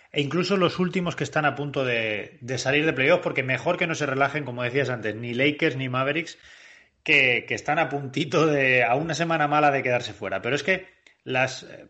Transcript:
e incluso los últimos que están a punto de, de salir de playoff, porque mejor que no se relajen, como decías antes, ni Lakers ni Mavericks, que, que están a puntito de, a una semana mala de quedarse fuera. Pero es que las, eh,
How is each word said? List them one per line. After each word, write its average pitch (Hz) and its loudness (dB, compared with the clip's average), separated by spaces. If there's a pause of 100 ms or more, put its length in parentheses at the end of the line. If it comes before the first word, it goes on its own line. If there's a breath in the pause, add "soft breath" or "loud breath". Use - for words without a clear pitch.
(120 loud breath)
e 147 -2
incluso 175 0
los 180 2
últimos 175 -2
que - -4
están 151 0
a 131 0
punto 143 -4
de, 110 -2
de 120 -6
salir 143 0
de 160 2
playoff, 143 4
porque 147 -2
mejor 131 -2
que 175 0
no 165 -2
se 147 -4
relajen, 139 0
como 123 -8
decías 123 0
antes, 110 -4
ni 120 -8
Lakers 147 0
ni 131 -6
Mavericks, 135 -4 (640 loud breath)
que, 131 4
que 123 -4
están 147 -2
a 151 0
puntito 143 0
de, 131 4
a 120 4
una 156 -2
semana 160 0
mala 147 4
de 135 0
quedarse 117 0
fuera. 95 -6
Pero 120 -2
es 143 -2
que 185 -2 (360 loud breath)
las, 131 -2
eh, - -20